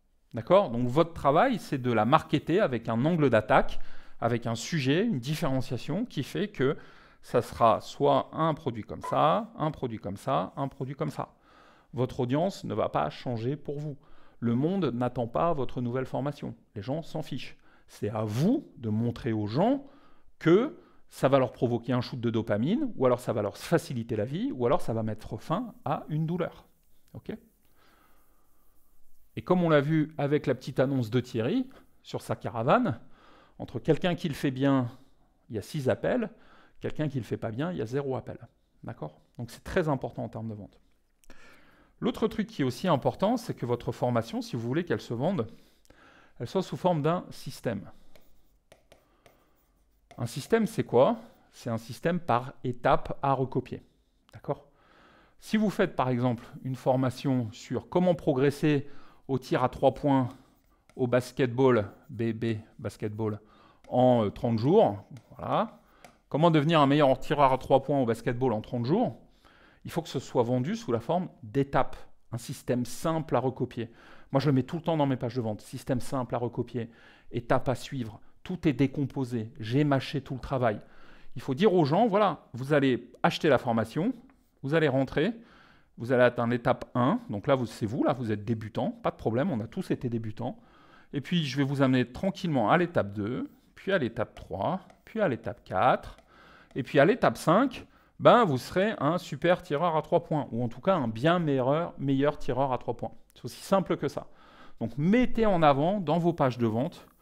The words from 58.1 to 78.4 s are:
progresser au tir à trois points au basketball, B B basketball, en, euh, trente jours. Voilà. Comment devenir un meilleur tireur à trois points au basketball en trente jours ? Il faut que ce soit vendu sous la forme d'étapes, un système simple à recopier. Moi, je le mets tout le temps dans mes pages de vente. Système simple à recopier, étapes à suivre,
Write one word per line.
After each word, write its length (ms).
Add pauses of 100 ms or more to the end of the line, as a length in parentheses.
progresser 720 (460)
au 60
tir 240
à 60
trois 260
points 340 (640)
au 120
basketball, 800 (180)
B 260
B 240 (200)
basketball, 600 (480)
en, 380
euh, 40
trente 300
jours. 440 (320)
Voilà. 440 (500)
Comment 220
devenir 280
un 60
meilleur 340
tireur 320
à 60
trois 240
points 180
au 60
basketball 480
en 80
trente 240
jours ? 340 (640)
Il 60
faut 120
que 60
ce 100
soit 240
vendu 320
sous 160
la 80
forme 300 (120)
d'étapes, 540 (360)
un 60
système 480
simple 500
à 40
recopier. 500 (420)
Moi, 80
je 100
le 40
mets 80
tout 140
le 80
temps 140
dans 100
mes 100
pages 180
de 60
vente. 200
Système 380
simple 360
à 20
recopier, 540 (400)
étapes 380
à 60
suivre, 440 (240)